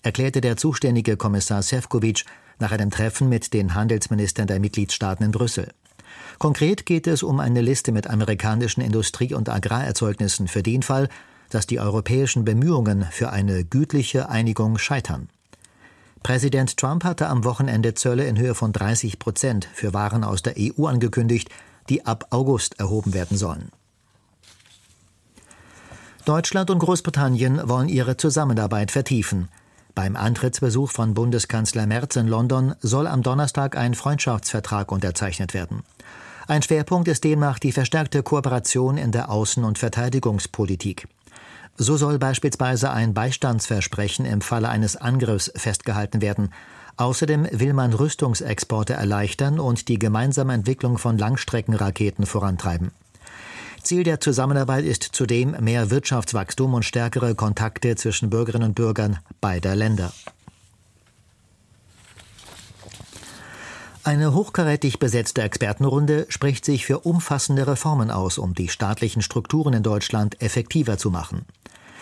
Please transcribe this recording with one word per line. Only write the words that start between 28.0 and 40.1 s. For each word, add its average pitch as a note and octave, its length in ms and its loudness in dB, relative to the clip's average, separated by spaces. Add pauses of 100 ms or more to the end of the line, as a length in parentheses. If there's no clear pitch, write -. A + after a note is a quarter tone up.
Zusammenarbeit A2+ 720 2
vertiefen. G#2 580 0 (460)
Beim G2 200 -2
Antrittsbesuch B2 760 0
von A2 240 0
Bundeskanzler A2+ 720 0
Merz A#2+ 300 -2
in A2+ 120 2
London B2 520 2
soll C3 260 0
am C#3+ 160 0
Donnerstag C3+ 560 0
ein A#2+ 160 0
Freundschaftsvertrag A2 1000 -2
unterzeichnet F#2+ 600 -4
werden. F#2+ 280 -6 (640)
Ein D3+ 140 2
Schwerpunkt E3 480 0
ist D#3 160 0
demnach D3 340 2
die C3+ 140 0
verstärkte C#3+ 500 0
Kooperation C3 760 0
in C3+ 120 0
der A#2 200 -2
Außen- G#2+ 340 0
und G#2+ 140 0
Verteidigungspolitik. G#2+ 1300 -2 (720)